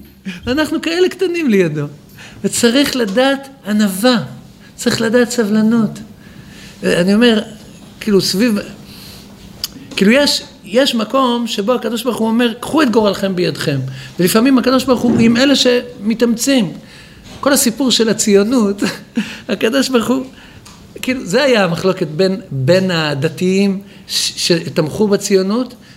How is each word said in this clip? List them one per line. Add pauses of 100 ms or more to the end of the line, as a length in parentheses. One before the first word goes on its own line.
(480)
אנחנו
כאלה
קטנים
לידו. (580)
וצריך
לדעת (200)
ענווה, (580)
צריך
לדעת
סבלנות. (840)
אני
אומר, (580)
כאילו,
סביב... (1400)
כאילו,
יש, (200)
יש
מקום
שבו
הקדוש
ברוך
הוא
אומר,
"קחו
את
גורלכם
בידכם." (400)
ולפעמים
הקדוש
ברוך
הוא
עם
אלה
שמתאמצים. (680)
כל
הסיפור
של
הציונות, (320)
<laughs>
הקדוש
ברוך
הוא, (800)
כאילו,
זה
היה
המחלוקת
בין, (100)
בין
הדתיים (260)
ש-,
שתמכו
בציונות, (240)